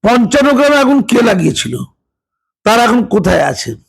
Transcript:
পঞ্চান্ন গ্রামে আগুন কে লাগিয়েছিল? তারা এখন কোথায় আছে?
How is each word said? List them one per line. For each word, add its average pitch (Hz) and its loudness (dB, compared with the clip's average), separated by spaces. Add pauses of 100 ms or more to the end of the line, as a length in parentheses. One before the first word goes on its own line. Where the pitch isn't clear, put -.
পঞ্চান্ন 247 2
গ্রামে 285 2
আগুন 277 2
কে 240 0
লাগিয়েছিল? 175 -2 (920)
তারা 226 2
এখন 240 0
কোথায় 180 0
আছে? 131 -6 (180)